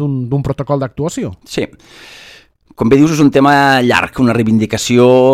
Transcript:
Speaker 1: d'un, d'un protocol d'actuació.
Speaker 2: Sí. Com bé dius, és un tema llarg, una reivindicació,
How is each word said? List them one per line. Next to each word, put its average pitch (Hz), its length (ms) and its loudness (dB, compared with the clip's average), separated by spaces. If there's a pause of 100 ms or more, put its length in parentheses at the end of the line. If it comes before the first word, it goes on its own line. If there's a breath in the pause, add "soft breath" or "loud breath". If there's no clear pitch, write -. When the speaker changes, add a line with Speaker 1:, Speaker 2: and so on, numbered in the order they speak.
Speaker 1:
d'un, 135 260 -4
d'un 139 160 -4
protocol 143 380 -6
d'actuació. 143 640 -8
Speaker 2:
Sí. - 240 -12 (1080 loud breath)
Com 113 80 -2
bé 131 80 2
dius, 151 160 4
és 151 80 -2
un 147 80 4
tema 139 560 2
llarg, 95 400 -2
una 120 80 2
reivindicació, 113 720 0 (280)